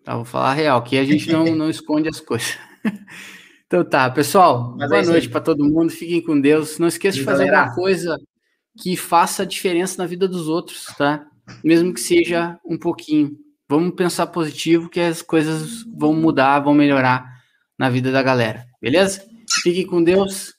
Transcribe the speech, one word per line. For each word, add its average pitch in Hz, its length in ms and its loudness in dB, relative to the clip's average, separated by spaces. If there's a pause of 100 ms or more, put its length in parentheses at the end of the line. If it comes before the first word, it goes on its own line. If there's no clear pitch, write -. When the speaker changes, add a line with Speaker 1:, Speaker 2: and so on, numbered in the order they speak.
Speaker 1:
Tá, 127 120 -8
vou 117 100 -6
falar 127 260 -2
a - 20 -2
real, 143 280 2
que 127 160 -2
a 135 80 2
gente 147 260 0
não, 160 140 2
Speaker 2:
<laughs> 165 100 2
Speaker 1:
não 156 140 -2
esconde 156 400 -2
as 151 100 -10
coisas. - 380 -6 (260)
<laughs> 208 140 -4 (680)
Então 175 160 2
tá, 135 280 2
pessoal, 143 680 2
Speaker 2:
Mas 143 120 -6
Speaker 1:
boa 156 100 2
Speaker 2:
é - 20 2
isso 170 100 2
Speaker 1:
noite 165 140 2
Speaker 2:
aí. - 60 -12
Speaker 1:
pra 151 100 -2
todo 147 240 0
mundo, 160 240 2
fiquem 170 320 -4
com 156 180 0
Deus. 151 380 2
Não 170 100 0
esqueça 190 300 -2
de 139 60 -4
Speaker 2:
E - 20 -4
Speaker 1:
fazer 185 200 2
Speaker 2:
galera? 151 160 2
Speaker 1:
alguma 123 140 -4
coisa 175 400 -2 (640)
que 180 160 -4
faça 185 480 0
diferença 185 540 -4
na 180 100 -6
vida 180 200 -2
dos 180 200 -6
outros, - 380 -6 (100)
tá? 147 300 -2 (380)
Mesmo 170 280 4
que 170 80 -10
seja 170 640 0
um 165 140 -6
pouquinho. 151 540 -2 (360)
Vamos 170 280 0
pensar 175 320 -2
positivo 165 600 -2
que 175 120 -6
as 165 240 -2
coisas 156 600 -2 (140)
vão 151 160 2
mudar, 143 460 2
vão 143 160 2
melhorar 131 500 2 (520)
na 131 120 0
vida 127 220 0
da 131 100 2
galera, 123 460 0 (120)
beleza? 180 440 0 (400)
Fiquem 175 240 0
com 175 160 0
Deus. 196 560 0